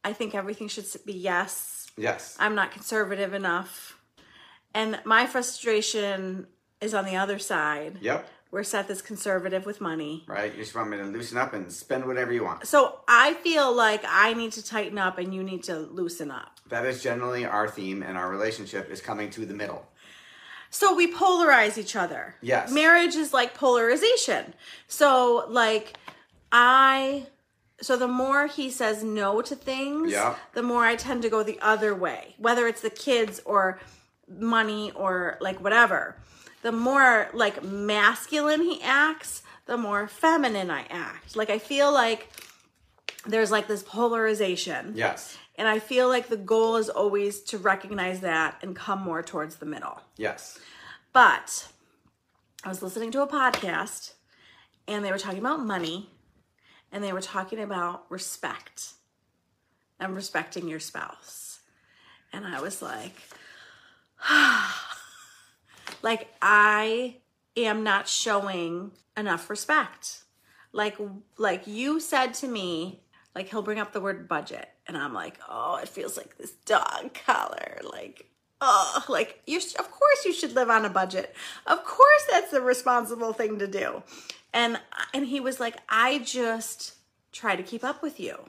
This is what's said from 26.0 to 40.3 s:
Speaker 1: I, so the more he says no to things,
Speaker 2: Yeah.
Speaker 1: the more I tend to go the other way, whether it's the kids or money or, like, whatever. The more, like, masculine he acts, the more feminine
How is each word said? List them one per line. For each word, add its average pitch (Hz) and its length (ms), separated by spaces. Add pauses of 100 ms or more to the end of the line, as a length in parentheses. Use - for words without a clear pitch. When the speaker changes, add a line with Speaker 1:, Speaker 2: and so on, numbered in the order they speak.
Speaker 1:
I, 269 760 (540)
so 254 160
the 247 120
more 269 400
he 285 200
says 220 360
no 214 380
to 269 120
things, 277 560
Speaker 2:
Yeah. 233 240 (200)
Speaker 1:
the 240 100
more 240 200
I 226 120
tend 240 260
to 226 80
go 214 140
the 208 160
other 214 340
way, 165 420
whether 233 300
it's 226 140
the 220 100
kids 220 540
or 190 340 (500)
money 214 600
or, 180 500
like, 185 200
whatever. 202 560 (460)
The 233 100
more, 247 600
like, 208 320
masculine 214 960
he 339 220
acts, 294 600 (220)
the 240 140
more 202 280
feminine 233 640